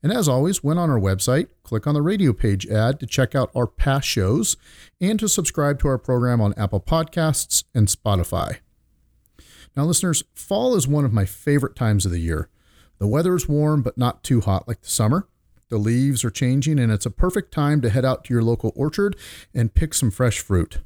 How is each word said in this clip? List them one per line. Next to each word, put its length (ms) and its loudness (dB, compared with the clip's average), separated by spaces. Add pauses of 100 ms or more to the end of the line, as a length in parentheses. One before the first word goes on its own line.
And 100 2
as 160 2
always, 340 0
when 140 0
on 140 0
our 80 2
website, 480 0 (160)
click 240 -4
on 80 0
the 80 0
radio 280 2
page 360 0
ad 320 0
to 80 -12
check 260 0
out 220 0
our 100 0
past 420 0
shows 480 0 (460)
and 180 0
to 80 -2
subscribe 520 0
to 80 2
our 100 2
program 440 0
on 140 2
Apple 240 -2
Podcasts 840 -2 (100)
and 140 4
Spotify. 720 -2 (1160)
Now, 100 0
listeners, 360 0 (140)
fall 400 -2
is 120 0
one 180 2
of 80 0
my 120 2
favorite 500 -2
times 300 0
of 60 -2
the 80 -2
year. 300 -4 (500)
The 80 -2
weather 280 0
is 140 -4
warm, 320 0
but 160 -4
not 260 -2
too 180 2
hot 260 -2
like 140 -8
the 80 -20
summer. 380 0 (420)
The 80 -4
leaves 460 0
are 60 -2
changing, 480 0
and 140 2
it's 160 -2
a 20 -2
perfect 420 -2
time 300 2
to 80 0
head 160 2
out 200 0
to 80 -4
your 100 2
local 320 0
orchard 400 -2 (400)
and 180 0
pick 220 2
some 160 0
fresh 280 0
fruit. 460 -2